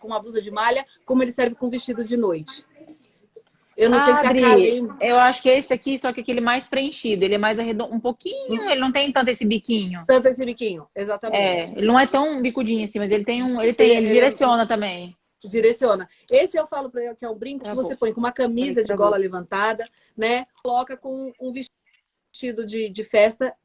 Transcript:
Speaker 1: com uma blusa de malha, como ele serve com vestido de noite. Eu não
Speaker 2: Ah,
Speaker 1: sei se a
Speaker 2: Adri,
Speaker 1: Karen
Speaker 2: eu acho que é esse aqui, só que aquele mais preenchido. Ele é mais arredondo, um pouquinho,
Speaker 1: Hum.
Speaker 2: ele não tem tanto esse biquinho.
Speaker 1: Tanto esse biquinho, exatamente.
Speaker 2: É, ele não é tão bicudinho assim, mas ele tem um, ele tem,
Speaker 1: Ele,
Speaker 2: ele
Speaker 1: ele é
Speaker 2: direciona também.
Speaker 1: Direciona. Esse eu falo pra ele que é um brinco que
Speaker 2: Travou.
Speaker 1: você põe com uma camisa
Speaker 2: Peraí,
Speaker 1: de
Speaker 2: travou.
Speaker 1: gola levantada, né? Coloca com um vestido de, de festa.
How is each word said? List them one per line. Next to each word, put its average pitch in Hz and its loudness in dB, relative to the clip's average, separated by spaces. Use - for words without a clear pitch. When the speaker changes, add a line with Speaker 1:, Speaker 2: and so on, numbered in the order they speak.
Speaker 1:
com 220 -18
uma 220 -4
blusa 220 -6
de 202 -14
malha, 240 -2
como 262 2
ele 247 0
serve 240 -2
com 247 -6
vestido 240 -8
de 226 -4
noite. 170 -4
Eu 220 4
não 247 4
Speaker 2:
Ah, 277 4
Speaker 1:
sei 294 8
se 294 4
a - 4
Speaker 2:
Adri, 254 4
Speaker 1:
Karen 226 4
Speaker 2:
eu 240 2
acho 247 4
que - 0
é 254 8
esse 269 -4
aqui, 269 -2
só 254 -4
que - -10
aquele 240 -4
mais 240 -2
preenchido. 247 -4
Ele 202 2
é - 0
mais 214 0
arredondo, 226 -6
um 233 -4
pouquinho, 440 -6
Speaker 1:
Hum. 415 -6
Speaker 2:
ele 277 0
não 262 0
tem 277 -2
tanto 254 2
esse 240 -4
biquinho. 202 -2
Speaker 1:
Tanto 254 6
esse 262 0
biquinho, 220 -8
exatamente. 202 -4
Speaker 2:
É, 180 -2
ele 196 0
não 240 6
é 262 4
tão 277 -2
bicudinho 226 -2
assim, 208 -8
mas 202 -4
ele 208 0
tem 240 -4
um, 247 -4
ele 233 2
tem, 226 4
Speaker 1:
Ele, 233 6
Speaker 2:
ele 226 2
Speaker 1:
ele 226 4
é - 6
Speaker 2:
direciona 240 4
também. 185 -6
Speaker 1:
Direciona. 214 0
Esse 330 2
eu 311 -2
falo 277 -8
pra 247 -8
ele 233 -10
que - -14
é 240 -8
um 226 -8
brinco 262 -12
que - -14
Speaker 2:
Travou. 208 -6
Speaker 1:
você 262 -6
põe 220 -2
com 226 -8
uma 240 -2
camisa 247 -2
Speaker 2:
Peraí, 233 0
Speaker 1:
de - -8
Speaker 2:
travou. 202 2
Speaker 1:
gola 208 2
levantada, 196 -4
né? 233 -2
Coloca 254 -4
com 262 -10
um 254 -8
vestido - -12
de, 214 -6
de 202 -10
festa. 220 2